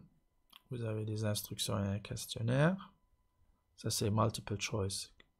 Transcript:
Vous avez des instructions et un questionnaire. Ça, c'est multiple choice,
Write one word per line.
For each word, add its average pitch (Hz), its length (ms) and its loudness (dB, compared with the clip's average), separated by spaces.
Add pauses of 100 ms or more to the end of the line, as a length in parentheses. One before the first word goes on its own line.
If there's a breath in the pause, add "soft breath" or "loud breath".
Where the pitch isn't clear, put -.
(720)
Vous 120 120 -4
avez 110 200 -2
des 107 220 -2
instructions 104 520 0
et 98 100 2
un 98 120 0
questionnaire. 131 920 0 (800)
Ça, - 140 -4
c'est 107 200 2
multiple 107 500 2
choice, - 540 -2 (260)